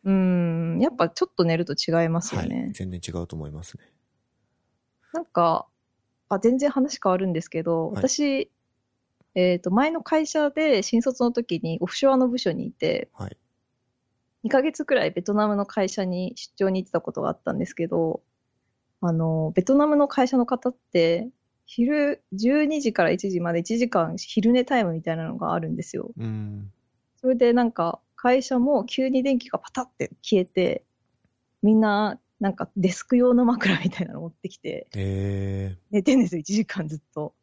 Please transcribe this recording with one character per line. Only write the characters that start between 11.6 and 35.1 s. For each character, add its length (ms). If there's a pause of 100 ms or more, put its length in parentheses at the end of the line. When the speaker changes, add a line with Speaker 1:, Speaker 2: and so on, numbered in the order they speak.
Speaker 1:
に 200
オ 60
フ 100
シ 100
ョ 40
ア 60
の 120
部 100
署 120
に 160
い 60
て、 400
Speaker 2:
は 160
い。 80 (1040)
Speaker 1:
二 80
ヶ 120
月 220
く 100
ら 100
い 60
ベ 120
ト 120
ナ 120
ム 80
の 120
会 220
社 160
に 300
出 220
張 140
に 120
行 20
っ 20
て 60
た 80
こ 120
と 80
が 80
あ 40
っ 80
た 120
ん 60
で 80
す 80
け 120
ど、 360 (800)
あ 100
の、 420
ベ 80
ト 120
ナ 120
ム 100
の 120
会 200
社 100
の 80
方 240
っ 40 (180)
て、 360 (380)
昼 680
十 320
二 160
時 120
か 120
ら 80
一 180
時 80
ま 140
で 80
一 180
時 100
間 280
昼 360
寝 120
タ 160
イ 40
ム 80
み 100
た 100
い 40
な 120
の 80
が 160
あ 80
る 80
ん 80
で 80
す 100
よ。 220
Speaker 2:
う 80
ん。 480 (480)
Speaker 1:
そ 80
れ 80
で 160
な 100
ん 80
か、 300 (160)
会 260
社 160
も 260
急 240
に 140
電 160
気 100
が 120
パ 100
タ 120
っ 80
て 200 (120)
消 200
え 20
て、 400 (800)
み 120
ん 60
な、 380 (220)
な 100
ん 60
か 200
デ 140
ス 140
ク 120
用 180
の 100
枕 360
み 100
た 120
い 60
な 60
の 80
持 60
っ 40
て 160
き 80
て、 400
Speaker 2:
へ 800